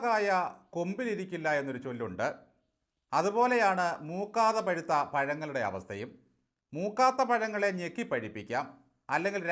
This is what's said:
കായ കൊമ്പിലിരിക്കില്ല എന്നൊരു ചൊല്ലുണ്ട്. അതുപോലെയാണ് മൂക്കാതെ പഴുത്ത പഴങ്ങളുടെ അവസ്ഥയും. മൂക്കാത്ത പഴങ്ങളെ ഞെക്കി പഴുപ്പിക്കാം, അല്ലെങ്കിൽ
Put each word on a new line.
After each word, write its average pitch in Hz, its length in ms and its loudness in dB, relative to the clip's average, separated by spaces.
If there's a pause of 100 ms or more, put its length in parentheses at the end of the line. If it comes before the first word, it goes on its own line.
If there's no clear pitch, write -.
കായ 220 260 2 (460)
കൊമ്പിലിരിക്കില്ല 185 720 -4 (100)
എന്നൊരു 135 260 -4
ചൊല്ലുണ്ട്. 117 420 -4 (840)
അതുപോലെയാണ് 202 760 4 (220)
മൂക്കാതെ 208 580 2
പഴുത്ത 170 260 0 (200)
പഴങ്ങളുടെ 143 560 0
അവസ്ഥയും. 98 420 -6 (640)
മൂക്കാത്ത 214 480 2 (100)
പഴങ്ങളെ 214 480 2
ഞെക്കി 175 320 -4
പഴുപ്പിക്കാം, 117 560 -4 (420)
അല്ലെങ്കിൽ 180 440 0